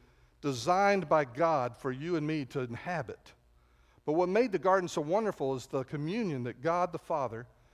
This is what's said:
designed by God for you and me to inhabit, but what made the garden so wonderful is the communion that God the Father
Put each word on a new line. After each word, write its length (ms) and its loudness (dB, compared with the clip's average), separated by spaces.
designed 680 2
by 160 4
God 540 0
for 140 -4
you 240 -4
and 100 -2
me 200 -2
to 140 -6
inhabit, 720 -8
but 80 0
what 160 2
made 240 2
the 60 0
garden 300 4
so 120 -2
wonderful 540 0
is 120 -8
the 180 -4
communion 600 -4
that 160 -8
God 320 0
the 60 -8
Father 480 -4